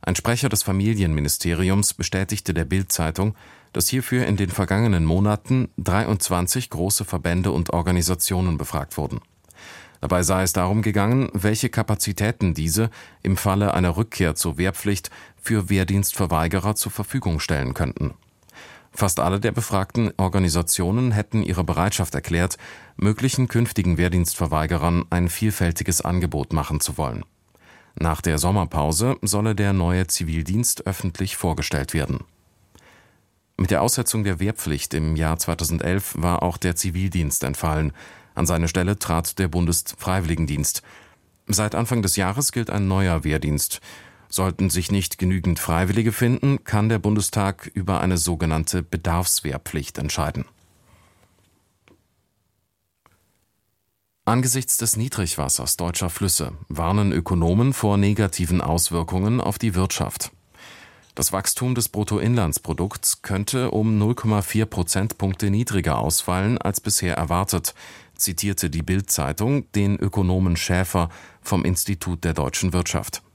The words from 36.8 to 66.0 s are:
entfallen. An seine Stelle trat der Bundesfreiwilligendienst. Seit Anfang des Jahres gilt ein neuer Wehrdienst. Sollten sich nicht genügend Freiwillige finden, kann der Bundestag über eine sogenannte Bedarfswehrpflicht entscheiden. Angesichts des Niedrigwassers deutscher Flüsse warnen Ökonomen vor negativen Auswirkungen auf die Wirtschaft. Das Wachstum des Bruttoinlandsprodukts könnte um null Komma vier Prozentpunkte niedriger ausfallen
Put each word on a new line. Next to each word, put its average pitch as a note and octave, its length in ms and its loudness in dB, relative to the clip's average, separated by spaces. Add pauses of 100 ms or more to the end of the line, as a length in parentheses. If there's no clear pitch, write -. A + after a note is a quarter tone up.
entfallen. D#2 480 0 (440)
An F2 100 0
seine E2 240 2
Stelle F#2+ 280 0
trat - 400 -2
der F#2 120 2
Bundesfreiwilligendienst. E2 1300 -2 (640)
Seit G#2 280 0
Anfang A#2 260 0
des F#2+ 140 0
Jahres G2+ 380 0
gilt A#2 160 -4
ein G2+ 180 0
neuer F#2 380 2
Wehrdienst. D2 560 0 (480)
Sollten F#2+ 400 0
sich F2+ 220 -2
nicht G2 260 0
genügend F2+ 420 0
Freiwillige F#2+ 540 2
finden, B2+ 500 2
kann G#2+ 240 2
der A2 120 2
Bundestag G#2 760 0
über F#2 260 0
eine F2+ 180 2
sogenannte D#2+ 680 0
Bedarfswehrpflicht D#2+ 1120 -4
entscheiden. D2 480 -4 (3750)
Angesichts B2+ 540 0
des - 180 0
Niedrigwassers E2+ 800 -2
deutscher F2 360 -2
Flüsse F2 420 -2 (160)
warnen F2+ 420 2
Ökonomen F2+ 640 4
vor G2+ 240 2
negativen G2+ 640 2
Auswirkungen F2 800 0
auf - 160 -2
die G#2+ 160 -2
Wirtschaft. - 580 -2 (840)
Das - 180 -2
Wachstum B2 400 0
des A#2+ 160 0
Bruttoinlandsprodukts G2+ 1300 0
könnte G#2+ 480 -2
um G#2+ 260 2
null G#2+ 160 4
Komma G#2+ 300 2
vier G#2+ 240 0
Prozentpunkte G2 800 -2
niedriger G2 480 0
ausfallen F#2+ 600 0